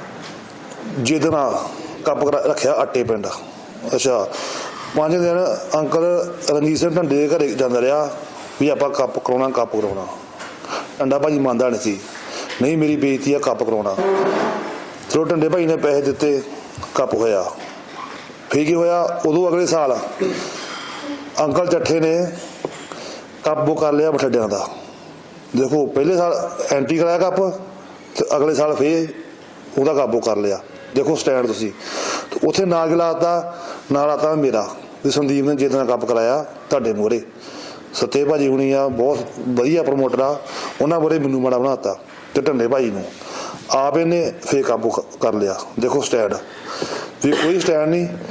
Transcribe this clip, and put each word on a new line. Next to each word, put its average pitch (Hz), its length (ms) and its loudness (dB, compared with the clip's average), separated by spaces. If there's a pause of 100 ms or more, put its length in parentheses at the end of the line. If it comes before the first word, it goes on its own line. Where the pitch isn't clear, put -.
(1000)
ਜਿੱਦ 139 260 2
ਨਾਲ 147 380 2 (420)
ਕੱਪ 147 200 2
ਕਰਾ-, 143 200 2
ਰੱਖਿਆ 139 360 2
ਅੱਟੇ 127 220 0
ਪਿੰਡ। 107 240 0 (680)
ਅੱਛਾ, 120 320 2 (680)
ਪੰਜ 156 180 2
ਦਿਨ 175 420 2 (180)
ਅੰਕਲ 165 580 2 (180)
ਰਣਜੀਤ 151 260 2
ਸਿੰਘ 160 180 2
ਢੰਡੇ 147 320 2
ਦੇ 156 100 2
ਘਰੇ 151 100 4
ਜਾਂਦਾ 123 340 2
ਰਿਹਾ 143 340 2 (460)
ਵੀ 143 80 4
"ਆਪਾਂ 139 200 2
ਕੱਪ 127 300 0
ਕਰਾਉਣਾ, 127 300 2
ਕੱਪ 117 260 0
ਕਰਾਉਣਾ।" 98 320 -2 (920)
ਢੰਡਾ 139 200 2
ਭਾਜੀ 147 200 2
ਮੰਨਦਾ 127 300 4
ਨਹੀਂ 110 120 0
ਸੀ, 101 180 -2 (640)
"ਨਹੀਂ, 147 160 4
ਮੇਰੀ 151 180 4
ਬੇਇੱਜ਼ਤੀ 139 380 2
ਆ, 143 60 2
ਕੱਪ 120 240 0
ਕਰਾਉਣਾ।" 107 320 0 (1120)
ਚਲੋ 156 140 2
ਢੰਡੇ 160 260 2
ਭਾਈ 170 160 2
ਨੇ 160 120 2
ਪੈਸੇ 143 240 2
ਦਿੱਤੇ, 139 400 2 (540)
ਕੱਪ 131 180 2
ਹੋਇਆ। 107 320 2 (1040)
ਫਿਰ 147 160 2
ਕੀ 160 80 2
ਹੋਇਆ, 170 520 2
ਉਦੋਂ 165 240 4
ਅਗਲੇ 175 160 2
ਸਾਲ 143 340 2 (1400)
ਅੰਕਲ 156 280 2
ਚੱਠੇ 165 320 2
ਨੇ 165 280 2 (1160)
ਕੱਪ 156 220 0
ਬੁੱਕ 151 160 2
ਕਰ 151 120 2
ਲਿਆ 151 180 4
ਬਠਿੰਡਿਆਂ 123 380 2
ਦਾ। 98 180 -2 (880)
ਦੇਖੋ, 135 280 2
ਪਹਿਲੇ 151 320 2
ਸਾਲ 170 340 0 (200)
ਐਂਟਰੀ 139 260 2
ਕਰਾਇਆ 170 200 4
ਕੱਪ, 185 320 2 (680)
ਤੇ - 180 0
ਅਗਲੇ 151 200 4
ਸਾਲ 151 200 2
ਫੇਰ 160 320 2 (760)
ਉਹਦਾ 147 120 4
ਕੱਪ 135 160 2
ਬੁੱਕ 113 160 0
ਕਰ 107 120 2
ਲਿਆ। 101 220 0 (360)
ਦੇਖੋ 139 200 4
ਸਟੈਂਡ 131 320 2
ਤੁਸੀਂ। 107 240 -2 (600)
ਤੇ - 160 0
ਉੱਥੇ 156 180 2
ਨਾਂ 170 220 2
ਕੀ 160 80 2
ਲਾਤਾ, 170 600 2 (340)
ਨਾਂ 143 160 4
ਲਾਤਾ 151 280 2
ਮੇਰਾ, 120 340 2 (360)
ਵੀ 139 60 4
"ਸੰਦੀਪ 139 340 2
ਨੇ 147 100 2
ਜਿੱਦ 135 200 2
ਨਾਲ 135 100 2
ਕੱਪ 117 200 2
ਕਰਾਇਆ 117 400 2 (240)
ਤੁਹਾਡੇ 117 240 2
ਮੂਹਰੇ।" 107 280 2 (720)
ਸੱਤੇ 139 320 2
ਭਾਜੀ 143 220 4
ਹੁਣੀ 135 240 2
ਆ, 135 160 4
ਬਹੁਤ 127 300 2 (320)
ਵਧੀਆ 135 340 4
ਪ੍ਰਮੋਟਰ 131 360 2
ਆ, 139 200 2 (420)
ਉਹਨਾਂ 160 180 4
ਮੂਹਰੇ 156 200 4
ਮੈਨੂੰ 135 220 2
ਮਾੜਾ 127 160 4
ਬਣਾਤਾ 123 420 0 (340)
ਤੇ 143 80 4
ਢੰਡੇ 131 260 2
ਭਾਜੀ 127 240 2
ਨੂੰ। 98 120 -6 (680)
ਆਪ 139 260 2
ਇਹਨੇ 165 360 2 (140)
ਫੇਰ 139 160 2
ਕੱਪ 120 160 2
ਬੁੱਕ 110 200 0 (220)
ਕਰ 113 120 2
ਲਿਆ। 101 220 0 (240)
ਦੇਖੋ 127 220 2
ਸਟੈਂਡ, 110 320 2 (920)
ਵੀ 143 60 4
ਕੋਈ 160 280 2
ਸਟੈਂਡ 156 300 2
ਨਹੀਂ। 175 180 2 (240)